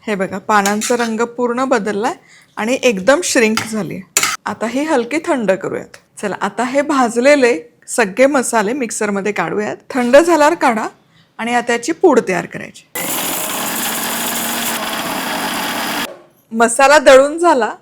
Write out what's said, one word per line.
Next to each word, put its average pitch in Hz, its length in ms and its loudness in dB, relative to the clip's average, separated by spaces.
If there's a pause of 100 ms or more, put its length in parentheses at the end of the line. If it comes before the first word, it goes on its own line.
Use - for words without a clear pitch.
हे 214 80 -2
बघा, 190 240 -4
पानांचा 214 560 2
रंग 226 320 -2
पूर्ण 240 380 -2
बदललाय 226 480 -2 (440)
आणि 226 260 -2
एकदम 247 400 2
श्रिंक 220 420 0
झाली. 214 340 -6 (460)
आता 208 220 -6
ही 247 160 -2
हलकी 277 420 0
थंड 240 280 0
करूयात. - 440 -6 (200)
चला, 202 240 -6
आता 202 220 -4
हे 254 200 0
भाजलेले 254 720 2 (300)
सगळे 220 380 2
मसाले 240 480 0
मिक्सरमध्ये 208 580 -4
काढूयात. 202 460 -4 (120)
थंड 247 280 2
झाल्यावर 320 380 4
काढा 254 320 0 (520)
आणि 226 160 -4
आता 240 180 0
याची 233 180 -4
पूड 330 360 4
तयार 175 180 -2
करायची. - 380 -16 (3750)
मसाला 233 480 4
दळून 277 380 6
झाला. 294 440 2